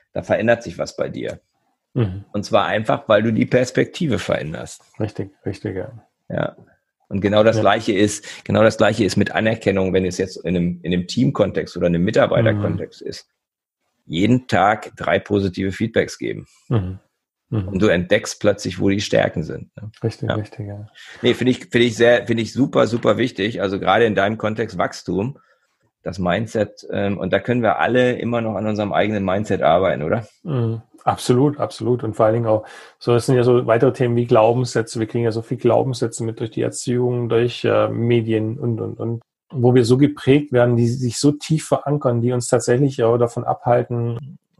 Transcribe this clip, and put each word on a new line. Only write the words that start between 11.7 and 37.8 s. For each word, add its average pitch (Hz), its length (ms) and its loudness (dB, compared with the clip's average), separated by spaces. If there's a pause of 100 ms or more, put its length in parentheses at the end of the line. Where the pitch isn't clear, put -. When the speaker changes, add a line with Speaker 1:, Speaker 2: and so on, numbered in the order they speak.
Speaker 1:
oder 87 100 0
einem 85 160 2
Mitarbeiterkontext 87 1000 0
Speaker 2:
Mhm. - 60 -12
Speaker 1:
ist. - 200 -12 (800)
Jeden 107 420 2
Tag 104 480 2
drei 90 240 0
positive 98 520 -2
Feedbacks 101 460 -2
geben. 53 300 -8 (200)
Speaker 2:
Mhm. 95 320 -2 (500)
Mhm. 101 180 -4
Speaker 1:
Und 95 140 -2
du 107 60 4
entdeckst 90 520 0
plötzlich, 101 400 -2
wo 98 100 2
die 98 120 0
Stärken - 420 -2
sind, - 320 -14
ne? 110 160 -16 (120)
Speaker 2:
Richtig, 113 260 -6
Speaker 1:
Ja. - 60 0
Speaker 2:
richtig, 107 320 -10
ja. 104 200 -14 (360)
Speaker 1:
Nee, 117 100 4
finde 123 180 0
ich, 123 80 -2 (100)
finde 120 180 4
ich 113 80 -4
sehr, 117 320 4
finde 117 160 0
ich 110 100 -10
super, 127 320 2
super 113 320 0
wichtig. 110 440 -2
Also 98 180 -2
gerade 95 260 4
in 110 80 2
deinem 98 240 0
Kontext 107 400 -4
Wachstum, 98 640 -4 (640)
das 87 160 -8
Mindset, 104 720 -2
ähm, 101 260 -2
und 92 160 -6
da 101 60 4
können 120 240 -2
wir 104 160 2
alle 123 340 2
immer 117 280 -4
noch 110 140 -4
an 104 120 -4
unserem 104 260 -2
eigenen 98 320 0
Mindset 95 380 -2
arbeiten, 78 400 2
oder? 107 240 -2 (160)
Speaker 2:
Mhm. 117 380 -4 (240)
Absolut, 127 540 2
absolut. 117 440 -4
Und 110 120 -4
vor 113 100 2
allen 110 100 4
Dingen 117 100 -2
auch, 110 200 0 (340)
so, 120 140 0
das 117 120 2
sind 135 100 2
ja 123 80 4
so 123 220 4
weitere 117 280 4
Themen 120 220 0
wie 120 100 0
Glaubenssätze. 117 720 2
Wir 113 80 -2
kriegen 117 160 -4
ja 117 80 0
so 113 100 -4
viel 120 160 -6
Glaubenssätze 117 680 0
mit 113 160 -6
durch 113 120 -8
die 123 100 -4
Erziehung, 120 680 -2
durch, 120 340 0
äh, 107 240 2